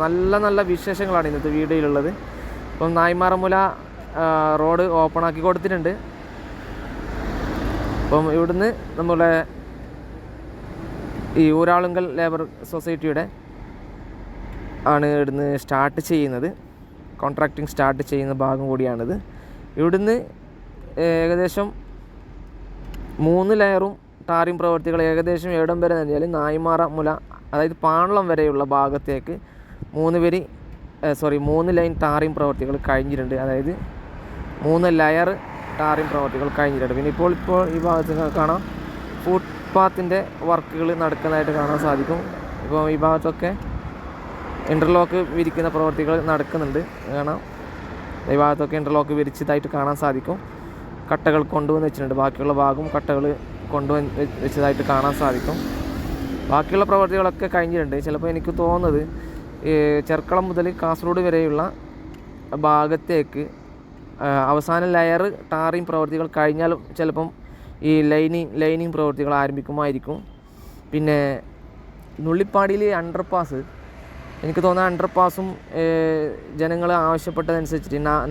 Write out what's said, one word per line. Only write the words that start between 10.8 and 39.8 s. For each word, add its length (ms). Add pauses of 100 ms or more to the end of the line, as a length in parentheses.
ഈ 40 (140)
ഊരാളുങ്കൽ 460 (120)
ലേബർ 240 (300)
സൊസൈറ്റിയുടെ 520 (1700)
ആണ് 220
ഇവിടുന്ന് 320 (160)
സ്റ്റാർട്ട് 460
ചെയ്യുന്നത്, 400 (720)
കോൺട്രാക്ടിങ് 520
സ്റ്റാർട്ട് 380
ചെയ്യുന്ന 320
ഭാഗം 280
കൂടിയാണിത്. 440 (640)
ഇവിടുന്ന് 360 (960)
ഏകദേശം 560 (1600)
മൂന്ന് 360
ലെയറും 300 (380)
ടാറിങ് 320
പ്രവൃത്തികൾ 380 (100)
ഏകദേശം 480
എവിടം 260
വരെ 120
എന്ന് 180
പറഞ്ഞാൽ 240
നായ്മാറ 440 (140)
മുല, 140 (440)
അതായത് 220 (100)
പാണളം 460
വരെയുള്ള 320 (120)
ഭാഗത്തേക്ക് 580 (640)
മൂന്ന് 260
വരി, 160 (680)
ഏ, 40 (100)
സോറി, 180 (120)
മൂന്ന് 280
ലൈൻ 160 (120)
ടാറിങ് 320
പ്രവൃത്തികൾ 380 (120)
കഴിഞ്ഞിട്ടുണ്ട്. 560
അതായത് 300 (920)
മൂന്ന് 240 (100)
ലെയർ 300 (500)
ടാറിങ് 320
പ്രവൃത്തികൾ 360 (100)
കഴിഞ്ഞിട്ടുണ്ട്. 400
പിന്നെ 160
ഇപ്പോൾ, 260
ഇപ്പോൾ 200 (160)
ഈ 100
ഭാഗത്ത് 280
നിങ്ങൾക്ക് 260
കാണാം, 220 (600)
ഫുട്പാത്തിൻ്റെ 960 (300)